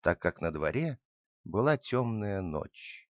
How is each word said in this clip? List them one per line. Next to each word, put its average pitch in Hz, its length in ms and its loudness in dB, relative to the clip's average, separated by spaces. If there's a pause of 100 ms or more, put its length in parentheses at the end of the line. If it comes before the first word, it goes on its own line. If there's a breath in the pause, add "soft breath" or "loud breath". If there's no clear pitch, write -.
так 87 200 2
как - 200 -2
на 82 100 0
дворе 110 480 -2 (440)
была 131 340 2
темная 110 640 0
ночь. - 760 -6